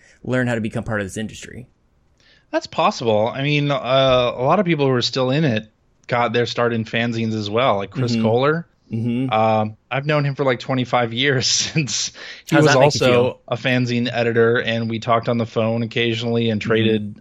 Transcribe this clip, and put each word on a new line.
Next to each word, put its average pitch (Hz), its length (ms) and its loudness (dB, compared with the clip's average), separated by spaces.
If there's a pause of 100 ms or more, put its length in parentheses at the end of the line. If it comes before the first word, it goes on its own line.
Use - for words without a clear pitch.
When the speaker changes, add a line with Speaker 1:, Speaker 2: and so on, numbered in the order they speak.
(240)
Speaker 1:
learn 127 220 0
how 120 80 -2
to 113 60 -2
become 110 240 -6
part 107 160 -4
of 98 60 -6
this 92 120 -12
industry. - 480 -12 (840)
Speaker 2:
That's 320 160 -4
possible. 117 600 0
I 135 140 -6
mean, 147 280 0
uh, 143 40 0 (640)
a 123 60 -6
lot 156 160 2
of 190 80 0
people 147 200 2
who 135 60 2
are 120 100 0
still 127 280 -2
in 156 140 0
it 110 240 -2 (380)
got 120 260 0
their 120 140 0
start 120 260 0
in 113 120 -2
fanzines 113 500 -2
as 107 140 -4
well, 113 280 2
like 98 140 -6
Chris 123 220 -2
Speaker 1:
Mm-hmm. 113 100 0
Speaker 2:
Kohler. 135 440 2 (240)
Speaker 1:
Mm-hmm. 120 420 -4
Speaker 2:
Um, 110 440 2 (140)
I've 135 140 -4
known 147 220 0
him 139 80 -2
for, 143 100 -2
like, 127 160 0
twenty-five 123 540 -2
years 131 320 2
<laughs> - 0 -
since - 640 -2 (340)
he - 100 -2
Speaker 1:
How's 151 80 6
Speaker 2:
was 143 100 6
Speaker 1:
that 131 60 4
make 143 140 4
you 135 120 2
Speaker 2:
also - 0 - (240)
Speaker 1:
feel? - 180 -12
Speaker 2:
a 123 80 -4
fanzine 123 560 0
editor, 117 480 2
and 113 300 -2
we 113 80 -2
talked 113 320 0
on 117 80 2
the 113 80 0
phone 113 360 0
occasionally 117 680 -2
and 104 100 -2
Speaker 1:
Mm-hmm. 107 80 -6
Speaker 2:
traded, 110 520 0